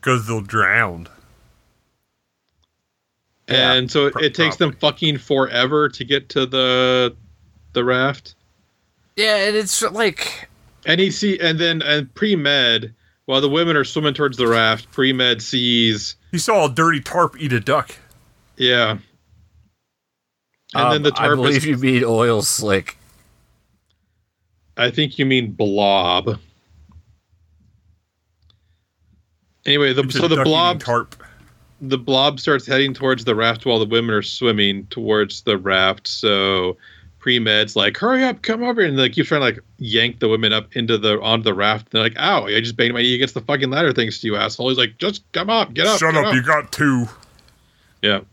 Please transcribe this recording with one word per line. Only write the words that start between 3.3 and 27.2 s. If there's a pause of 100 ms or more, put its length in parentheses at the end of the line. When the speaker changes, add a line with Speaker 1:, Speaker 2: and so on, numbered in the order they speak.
Speaker 2:
And
Speaker 3:
Yeah,
Speaker 2:
so
it,
Speaker 1:
pro-,
Speaker 2:
it
takes
them
Speaker 1:
probably. (320)
Speaker 2:
fucking
forever
to
get
to
the, (560)
the
raft. (840)
Speaker 3:
Yeah,
and
it's
like (340)
Speaker 2:
And
he
see,
and
then,
and
pre-med, (320)
while
the
women
are
swimming
towards
the
raft,
pre-med
sees (160)
Speaker 1:
He
saw
a
dirty
tarp
eat
a
duck. (600)
Speaker 2:
Yeah. (1800)
And
Speaker 3:
Um,
Speaker 2:
then
the
Speaker 3:
I
Speaker 2:
tarp
Speaker 3:
believe
Speaker 2:
is
Speaker 3:
you
mean
oil
slick. (1800)
Speaker 2:
I
think
you
mean
blob. (3250)